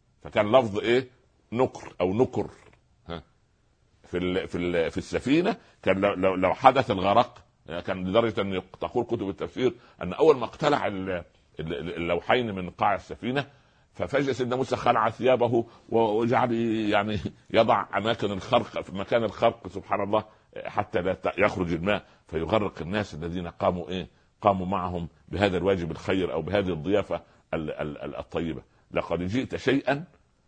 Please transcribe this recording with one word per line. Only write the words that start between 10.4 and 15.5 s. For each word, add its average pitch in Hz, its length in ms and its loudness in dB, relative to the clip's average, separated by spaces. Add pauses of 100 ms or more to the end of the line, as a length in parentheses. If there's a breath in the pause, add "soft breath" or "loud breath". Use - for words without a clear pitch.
اقتلع 131 420 0
ال-، 95 220 -6
ال-، 87 140 -4 (360)
ال-، 80 360 -6
اللوحين 95 600 0
من 92 140 -8
قاع 104 260 0
السفينة، 127 540 -6 (440 soft breath)
ففجأة 135 400 -2
سيدنا 123 220 -2
موسى 131 200 -2
خلع 117 340 2
ثيابه 120 560 2 (240 loud breath)